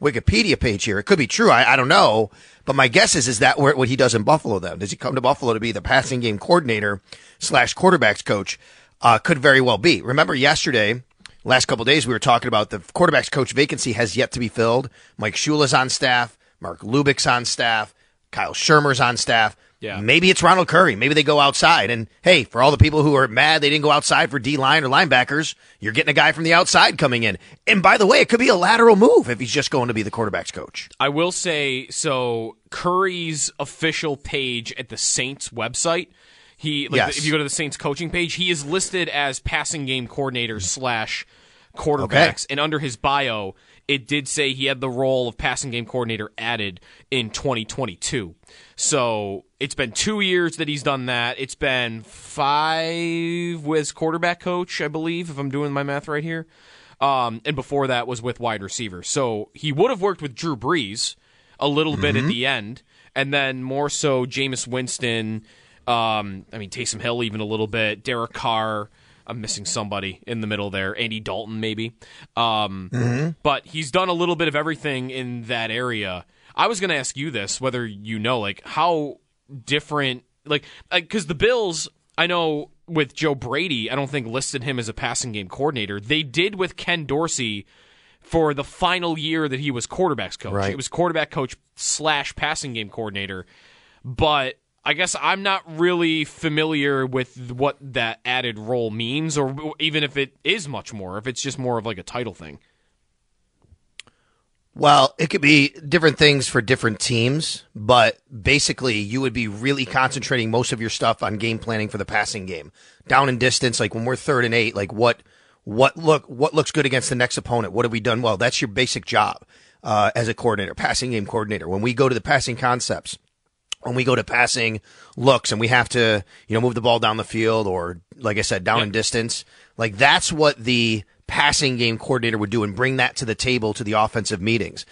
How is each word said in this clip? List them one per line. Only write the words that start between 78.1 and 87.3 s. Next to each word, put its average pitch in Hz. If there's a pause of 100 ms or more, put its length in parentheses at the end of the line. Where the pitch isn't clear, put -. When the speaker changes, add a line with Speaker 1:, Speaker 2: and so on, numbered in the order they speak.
Speaker 2:
know, 120
like, 101
how 156 (460)
different, 139 (220)
like, 147 (260)
like, 175
'cause 196
the 170
Bills, 190 (300)
I 165
know 160 (160)
with 156
Joe 151
Brady, 127
I 127
don't 139
think 135
listed 123
him 131
as 110
a 107
passing 120
game 104
coordinator. 110
They 147
did 170
with 185
Ken 170
Dorsey 127 (540)